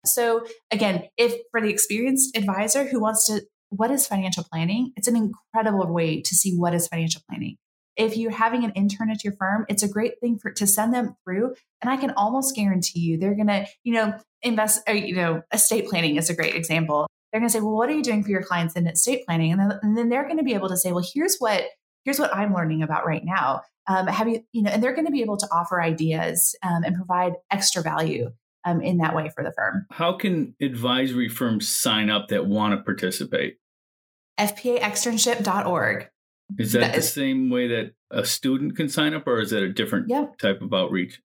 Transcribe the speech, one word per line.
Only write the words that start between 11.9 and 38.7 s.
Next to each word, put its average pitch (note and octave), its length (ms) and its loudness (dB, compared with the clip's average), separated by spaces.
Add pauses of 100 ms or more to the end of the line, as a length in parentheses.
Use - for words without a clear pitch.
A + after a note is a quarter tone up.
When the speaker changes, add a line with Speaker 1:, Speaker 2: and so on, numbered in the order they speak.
Speaker 1:
can C4+ 140 -2
almost B3+ 440 0
guarantee F#3 440 0
you E3 180 0
they're G3 180 0
gonna, G3+ 300 2 (180)
you A#3+ 100 0
know, A3 240 0 (260)
invest, G#3+ 440 2
or, A3 60 2
you F#3 220 -2
know, E3 260 0 (100)
estate - 360 2
planning E3 280 2
is E3 140 0
a F3 60 0
great - 200 -2
example. D#3+ 520 0 (240)
They're A3 100 0
gonna A#3 80 2
say, A3 100 2
"Well, G#3+ 160 0
what A#3+ 140 2
are D#4 40 0
you D4+ 100 0
doing G#3+ 200 0
for G3+ 60 -4
your F#3 140 0
clients E3+ 320 -2
in F3 120 2
estate B3 380 0
planning?" E3 260 2
And F#3+ 80 2
then, G3+ 220 2
and G#3+ 160 2
then A#3 120 2
they're C#4 180 0
gonna D#4+ 160 0
be B3 100 0
able F#3+ 160 -2
to F3+ 80 -2
say, F3+ 140 0
"Well, F3+ 120 0 (100)
here's E4 260 0
what, G#3+ 240 0 (420)
here's C#4 140 0
what G#3+ 140 0
I'm G3+ 200 0
learning D#3+ 300 0
about D3+ 220 -2
right B2 200 -2
now." D#3+ 360 0 (260)
Um, F#3+ 200 2
have A3 220 0
you, A3+ 140 -2 (100)
you A3+ 80 0
know, G3+ 80 4
and A3 120 0
they're B3 140 0
gonna D#4+ 160 0
be C4 120 0
able G#3 140 -2
to - 140 -2
offer E3+ 300 0
ideas, D#3+ 840 0
um, E3+ 200 0
and F3 120 0
provide F3+ 380 0 (180)
extra G3 300 0
value, D#3+ 500 -2 (320)
um, F3 160 0
in F3 200 0
that D#3+ 160 0
way D#3 200 -2
for - 80 -6
the E3+ 80 -4
firm. F#3+ 400 -2
Speaker 2:
How E3+ 220 0
can F3+ 480 0
advisory B2+ 680 0
firms A2+ 380 -2
sign G#2+ 440 0
up G#2 160 0
that G2+ 180 0
wanna G#2 320 2
participate? - 800 -4 (800)
Speaker 1:
F G#3 180 0
P A#3+ 220 0
A - 20 0
externship A3 640 0
dot G3+ 220 0
org. A2 440 0 (480)
Speaker 2:
Is A2 140 0
that A#2+ 80 4
Speaker 1:
That - 140 4
Speaker 2:
the D#3 60 2
Speaker 1:
is D#3+ 120 0
Speaker 2:
same C3+ 380 2
way B2 180 2
that A#2 240 -2 (180)
a G#2+ 140 0
student C3+ 540 0